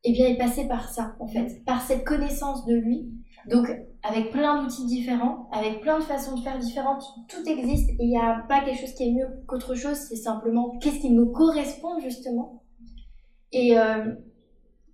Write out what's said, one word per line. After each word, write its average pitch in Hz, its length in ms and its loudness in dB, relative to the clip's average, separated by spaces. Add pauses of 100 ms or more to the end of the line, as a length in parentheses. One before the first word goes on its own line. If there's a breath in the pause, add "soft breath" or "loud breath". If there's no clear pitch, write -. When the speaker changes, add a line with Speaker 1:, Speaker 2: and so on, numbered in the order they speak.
Speaker 1:
eh 240 80 4
bien, 254 160 6
est 240 100 2
passé 247 300 0
par 233 220 -4
ça, 226 300 -6
en 233 80 -10
fait, 233 320 -4
Speaker 2:
Mm. - 60 -20
Speaker 1:
par 247 160 0
cette - 240 -2
connaissance 277 600 -2
de 233 100 4
lui. 233 340 0 (400 soft breath)
Donc, 240 180 4 (360)
avec 220 280 -2
plein 285 300 2
d'outils 254 240 -6
différents, 240 680 -2
avec 220 300 -4
plein 311 180 2
de 311 40 -2
façons 269 320 -4
de 240 60 -4
faire 262 180 -6
différentes, 269 440 -2 (240)
tout - 220 -8
existe 254 420 2
et 240 140 0
il 233 60 4
y 240 60 4
a 226 300 2
pas 277 160 4
quelque 254 160 -4
chose - 140 -10
qui 254 160 -2
est - 20 2
mieux 254 160 0 (200)
qu'autre 254 280 -6
chose, 277 220 -4
c'est - 180 -10
simplement 226 680 -2
qu'est-ce 294 180 0
qui 262 120 -2
nous 233 200 8
correspond, 320 680 2
justement. 247 640 -6 (880 soft breath)
Et, 240 260 6
euh, 220 360 2 (800)